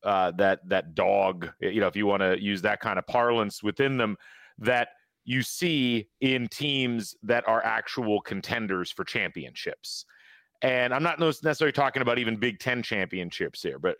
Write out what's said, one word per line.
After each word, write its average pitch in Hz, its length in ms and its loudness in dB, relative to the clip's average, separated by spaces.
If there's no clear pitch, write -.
uh, 95 280 2
that, 95 360 2
that 87 260 0
dog, 95 640 2
you 101 220 0
know, 98 60 4
if 90 100 -2
you 104 100 0
wanna 95 300 2
use 101 260 -2
that 104 180 0
kind 101 180 -2
of - 80 -4
parlance 120 560 2
within 135 340 0
them, 107 220 0
that 120 300 2
you 127 140 0
see 123 640 0
in 131 280 2
teams 127 760 -2
that 117 260 0
are 113 160 2
actual 110 560 0
contenders 98 720 -4
for - 140 -8
championships. - 1000 -8
And 127 320 2
I'm 139 100 0
not 165 160 0
necessarily 156 540 2
talking 139 300 2
about 120 160 2
even 113 180 0
Big 107 220 -2
Ten 123 240 -2
championships 90 800 -4
here, 67 160 -4
but, 82 220 0